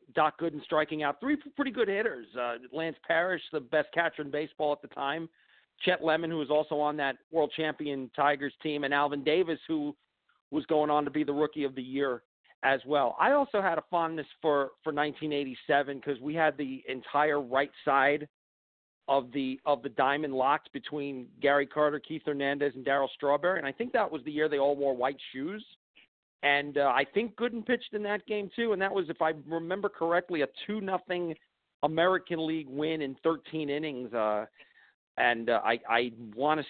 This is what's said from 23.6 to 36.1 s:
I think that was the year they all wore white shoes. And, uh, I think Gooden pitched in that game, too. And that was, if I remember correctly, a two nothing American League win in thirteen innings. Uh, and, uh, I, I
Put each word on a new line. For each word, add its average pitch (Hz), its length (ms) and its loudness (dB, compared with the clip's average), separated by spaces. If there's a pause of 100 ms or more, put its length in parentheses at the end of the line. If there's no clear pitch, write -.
I 135 60 -2
think 247 220 -6
that 214 180 0
was 147 120 -6
the 151 80 -6
year 151 160 0
they 143 120 0
all 143 160 4
wore 139 200 0
white 131 220 -2 (160)
shoes. 180 320 -8 (800)
And, 143 340 0
uh, 139 160 4
I 139 180 2
think 220 240 -2
Gooden 226 300 -4
pitched 247 280 -2
in 208 100 -4
that 202 240 -4
game, 208 280 -4
too. 233 180 0
And 190 100 0
that 196 100 0
was, 175 160 -2
if 160 100 -8
I 160 140 2 (140)
remember 170 420 -4
correctly, 170 540 0
a 135 40 2 (200)
two 214 120 -4
nothing 180 540 -4 (480)
American 165 640 2
League 156 240 -2
win 156 320 -2
in 135 220 -4
thirteen 156 480 -2
innings. 139 420 -6
Uh, 107 320 0 (720)
and, 120 320 2
uh, 110 160 4
I, 117 140 2 (100)
I 120 220 2 (240)